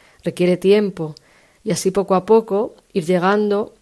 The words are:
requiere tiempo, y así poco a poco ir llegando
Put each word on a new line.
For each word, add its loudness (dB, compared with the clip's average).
requiere 0
tiempo, 0
y -4
así -2
poco 0
a 0
poco 0
ir -2
llegando 0